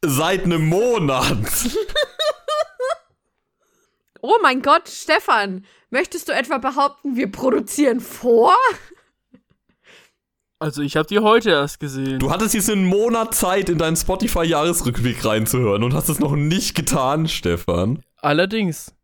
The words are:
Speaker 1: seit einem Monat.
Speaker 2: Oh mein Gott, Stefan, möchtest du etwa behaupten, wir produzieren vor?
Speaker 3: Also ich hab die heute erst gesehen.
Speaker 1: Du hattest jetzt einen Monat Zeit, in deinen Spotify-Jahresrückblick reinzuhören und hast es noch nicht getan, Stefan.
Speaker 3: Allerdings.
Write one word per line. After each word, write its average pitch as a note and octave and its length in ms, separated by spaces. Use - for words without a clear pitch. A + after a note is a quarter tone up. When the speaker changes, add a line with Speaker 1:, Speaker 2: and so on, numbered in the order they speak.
Speaker 1:
seit D#3+ 360
einem E3 240
Monat. D#3 680
Speaker 2:
Oh G4+ 220
mein C4 180
Gott, D4 260
Stefan, G#3+ 800
möchtest D#4 400
du - 20
etwa C4 280
behaupten, C#4 560
wir A#3+ 160
produzieren C4 680
vor? A#3 560
Speaker 3:
Also D3 240
ich C#3+ 120
hab D#3 120
die G3+ 100
heute A3 320
erst C#3+ 300
gesehen. C3+ 400
Speaker 1:
Du C3 100
hattest F#3+ 240
jetzt A3 160
einen G3+ 160
Monat A3+ 480
Zeit, F#3+ 340
in E3+ 120
deinen E3 160
Spotify-Jahresrückblick E3 1300
reinzuhören A2 580
und B2+ 120
hast - 140
es D#3 100
noch D3 160
nicht D3+ 400
getan, D#3 520
Stefan. F2+ 760
Speaker 3:
Allerdings. F3+ 760